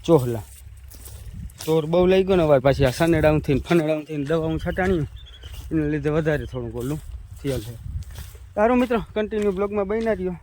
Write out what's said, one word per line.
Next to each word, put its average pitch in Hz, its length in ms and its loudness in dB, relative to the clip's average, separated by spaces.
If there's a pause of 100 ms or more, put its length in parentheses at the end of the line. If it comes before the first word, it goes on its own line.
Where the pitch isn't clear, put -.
ચોહલા. 123 360 4 (1200)
ચોર 160 200 2
બહુ 180 200 4
લઈ 190 180 6
ગયો 190 120 2
ને 170 80 4
અવાર 147 160 6
પાછી 135 260 4
આ 127 40 4
સનેડાઉથી 156 640 2
ને 127 60 2
ફનેડાઉથી 156 580 0
ને 143 80 -4
દવા 160 200 0
હું 160 140 -2
છટાણી, 185 360 0 (760)
એના 160 160 0
લીધે 147 220 -2
વધારે 151 360 0
થોડુંક 117 300 -8
ઓલું 135 240 -4 (440)
થયેલ 131 180 -2
છે. 117 140 -12 (800)
સારું 233 240 4
મિત્રો, 233 240 0 (100)
કન્ટિન્યુ 208 380 -2
બ્લોગમાં 202 360 -2
બન્યા 220 260 -2
રહ્યો. 185 280 -4